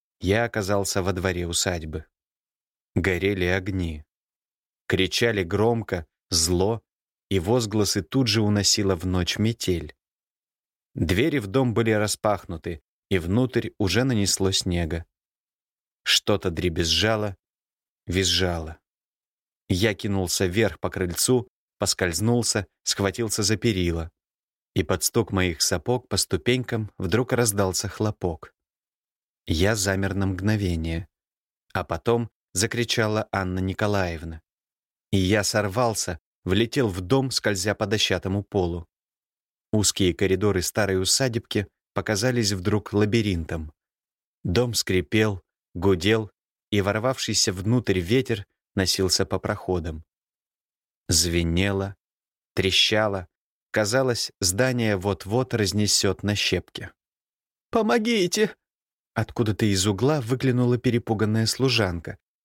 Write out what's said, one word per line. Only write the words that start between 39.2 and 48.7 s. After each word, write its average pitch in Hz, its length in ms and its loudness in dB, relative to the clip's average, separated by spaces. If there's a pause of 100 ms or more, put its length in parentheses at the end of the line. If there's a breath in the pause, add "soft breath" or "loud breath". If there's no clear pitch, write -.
Узкие 98 420 2
коридоры 95 480 2
старой 95 400 0
усадебки 110 640 0 (260)
показались 110 580 0
вдруг 101 420 -2
лабиринтом. 98 800 0 (720)
Дом 117 320 0
скрипел, 101 680 0 (320)
гудел, 98 580 2 (380)
и 101 120 2
ворвавшийся 107 720 0
внутрь 95 480 0
ветер 107 460 0 (300)